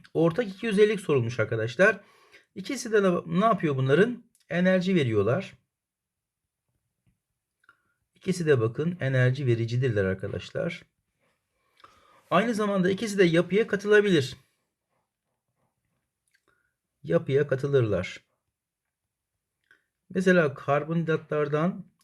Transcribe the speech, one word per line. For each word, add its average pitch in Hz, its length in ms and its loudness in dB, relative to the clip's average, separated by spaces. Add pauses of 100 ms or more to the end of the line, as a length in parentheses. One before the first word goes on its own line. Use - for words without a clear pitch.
(140)
ortak 165 340 0
iki 190 200 -10
özellik 208 320 2
sorulmuş 120 400 -2
arkadaşlar. 117 600 0 (540)
İkisi 240 360 -10
de 196 340 2
ne 170 200 0
yapıyor 170 300 0
bunların? 151 480 2 (260)
Enerji 185 460 2
veriyorlar. 120 640 0 (2500)
İkisi 180 300 -4
de 147 160 4
bakın 151 380 -2
enerji 131 460 0
vericidirler 117 600 0
arkadaşlar. - 760 -6 (1500)
Aynı 214 240 2
zamanda 202 360 0
ikisi 196 280 -4
de 196 60 6
yapıya 175 440 2
katılabilir. 202 680 2 (2750)
Yapıya 151 440 0
katılırlar. 127 760 -2 (1900)
Mesela 180 440 2
karbonhidratlardan 156 1300 -4 (180)